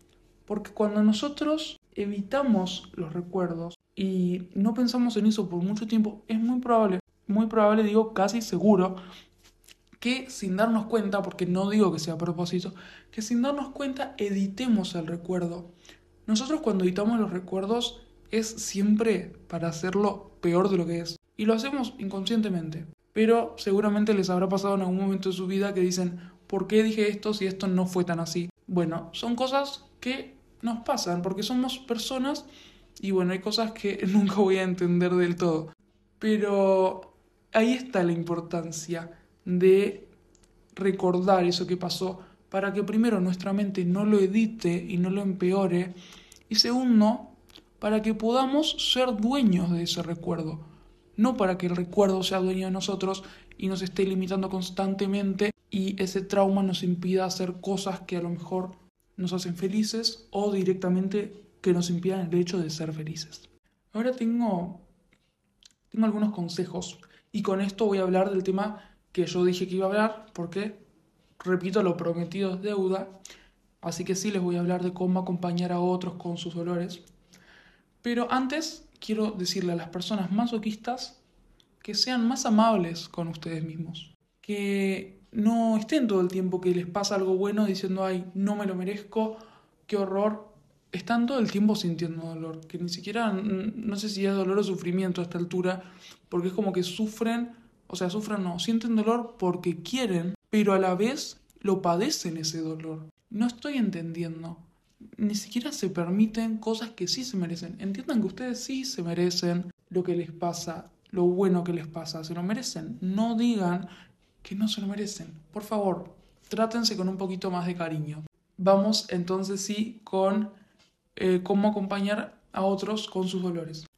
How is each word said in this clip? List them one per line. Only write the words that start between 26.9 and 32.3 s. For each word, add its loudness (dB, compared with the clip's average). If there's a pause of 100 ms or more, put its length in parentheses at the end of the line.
esto -2
si -2
esto -4
no 2
fue 0
tan -2
así?". -4 (180)
Bueno, 0
son -2
cosas -2 (140)
que -6 (240)
nos -2
pasan -2
porque -4
somos -2
personas -4 (540)